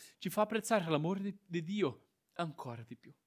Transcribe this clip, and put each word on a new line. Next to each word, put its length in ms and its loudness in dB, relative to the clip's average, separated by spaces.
ci 100 -6
fa 140 2
apprezzare 480 2
l'amore 300 2
di, 240 -4
di 180 -2
Dio 460 0
ancora 480 -6
di 140 -14
più. 160 -20